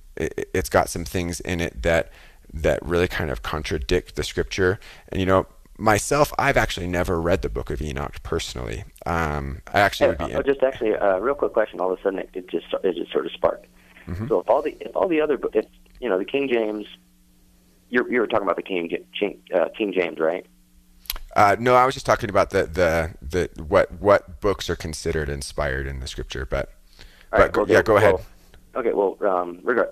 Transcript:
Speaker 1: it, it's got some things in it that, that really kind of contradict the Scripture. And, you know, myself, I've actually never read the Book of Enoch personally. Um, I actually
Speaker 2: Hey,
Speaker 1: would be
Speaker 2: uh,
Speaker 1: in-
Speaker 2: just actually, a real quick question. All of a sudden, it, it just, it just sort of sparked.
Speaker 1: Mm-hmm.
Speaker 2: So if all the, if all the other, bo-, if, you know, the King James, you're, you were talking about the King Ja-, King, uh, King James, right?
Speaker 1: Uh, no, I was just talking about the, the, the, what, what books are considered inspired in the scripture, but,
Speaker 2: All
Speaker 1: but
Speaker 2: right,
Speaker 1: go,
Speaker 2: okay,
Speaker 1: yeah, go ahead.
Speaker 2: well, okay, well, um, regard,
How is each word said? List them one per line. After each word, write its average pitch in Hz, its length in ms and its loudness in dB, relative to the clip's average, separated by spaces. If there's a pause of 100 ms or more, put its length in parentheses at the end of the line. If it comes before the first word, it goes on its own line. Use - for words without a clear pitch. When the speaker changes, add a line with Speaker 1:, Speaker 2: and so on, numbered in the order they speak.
(180)
Speaker 1:
it, - 360 -4
it's - 160 0
got 90 200 4
some 87 160 -6
things 87 360 -4
in 87 200 -2
it - 220 -6
that, 82 280 2 (400)
that 76 320 0
really 87 240 2
kind - 220 -4
of 64 140 -6
contradict - 720 -2
the 73 80 -4
Scripture. 92 560 0 (300)
And, - 100 -6
you 92 80 0
know, 95 180 4 (360)
myself, 110 560 2
I've 131 200 2
actually 92 300 -2
never 90 320 0
read 85 220 2
the - 80 -4
Book - 200 -8
of 73 120 -6
Enoch 71 420 -8
personally. 62 600 -6 (220)
Um, 73 560 -2 (120)
I 92 60 4
actually 101 260 4
Speaker 2:
Hey, 123 40 6
Speaker 1:
would - 200 -4
be - 60 -6
Speaker 2:
uh, - 40 -2
Speaker 1:
in- 143 60 -2
Speaker 2:
just 139 180 0
actually, 120 280 0
a 95 280 2
real 131 160 -2
quick 113 180 -2
question. 107 280 0
All 92 100 0
of 90 80 -4
a - 40 -20
sudden, 95 160 -2
it, 87 140 -10
it 90 160 -10
just, 82 180 -6 (160)
it 92 120 0
just 82 160 -8
sort 73 140 -2
of 82 60 -8
sparked. - 340 -2 (420)
Speaker 1:
Mm-hmm. 92 200 -8
Speaker 2:
So 104 120 2
if - 100 -8
all 135 120 4
the, 156 180 -4
if - 160 -10
all 196 120 0
the 160 140 0
other, 151 160 0
bo-, - 160 -4
if, 110 120 0 (340)
you 123 100 -6
know, 92 80 2
the 98 80 -2
King 139 220 -4
James, 107 380 -2 (1040)
you're, 123 220 0
you 123 80 2
were 104 80 2
talking 104 180 0
about 87 100 2
the 85 80 -8
King 85 260 -4
Ja-, 87 80 -4 (220)
King, 101 220 -2 (120)
uh, 87 240 2
King 104 140 -2
James, 85 280 -2
right? 80 260 -2 (920)
Speaker 1:
Uh, 101 240 6
no, 123 160 4
I 127 100 8
was 135 80 0
just - 120 -10
talking 113 240 2
about 98 220 4
the, 95 140 2
the, 82 560 2
the, 85 420 -4
what, 87 280 4 (100)
what 98 400 4
books 98 280 -2
are 85 60 -2
considered 80 540 -4
inspired 69 580 -4
in 67 120 -8
the 64 80 -10
scripture, 65 380 -8
but, 67 240 -4 (300)
Speaker 2:
All - 60 -20 (260)
Speaker 1:
but 107 80 2
Speaker 2:
right, 95 120 6
Speaker 1:
go, - 100 2
Speaker 2:
okay, 98 120 2
Speaker 1:
yeah, 98 80 8
go 104 160 6
ahead. 101 160 6
Speaker 2:
well, 92 120 -2 (500)
okay, 117 180 0
well, 95 240 2 (160)
um, 90 300 -2
regard, 113 280 0